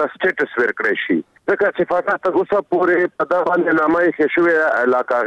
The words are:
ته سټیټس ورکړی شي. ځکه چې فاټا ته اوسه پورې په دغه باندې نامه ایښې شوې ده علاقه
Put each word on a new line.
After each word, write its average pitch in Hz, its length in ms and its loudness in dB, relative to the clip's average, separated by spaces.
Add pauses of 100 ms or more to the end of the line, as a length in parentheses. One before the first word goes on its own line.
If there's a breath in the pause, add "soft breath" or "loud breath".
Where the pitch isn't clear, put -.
ته 147 160 -2
سټیټس - 460 -4
ورکړی 110 420 -2
شي. 87 140 0 (320)
ځکه 202 160 2 (100)
چې 185 60 0 (100)
فاټا 180 220 0 (120)
ته - 20 0 (120)
اوسه 196 180 0 (140)
پورې 180 260 2 (240)
په - 80 -2
دغه 180 180 0
باندې 175 220 0 (100)
نامه 165 220 2
ایښې 160 320 2
شوې 170 260 2
ده 156 60 2 (160)
علاقه 123 440 0